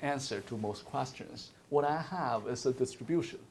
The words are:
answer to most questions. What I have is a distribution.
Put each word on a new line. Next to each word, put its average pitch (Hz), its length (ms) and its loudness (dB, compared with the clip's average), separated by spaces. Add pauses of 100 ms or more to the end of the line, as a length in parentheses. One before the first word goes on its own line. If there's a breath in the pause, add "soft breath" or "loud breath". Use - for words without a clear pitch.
answer 139 400 0
to 117 160 -6
most 104 260 -2
questions. - 680 -6 (180 loud breath)
What 143 140 6
I 156 180 2
have 120 460 0
is 120 180 -2
a 127 60 6
distribution. 131 640 0 (120)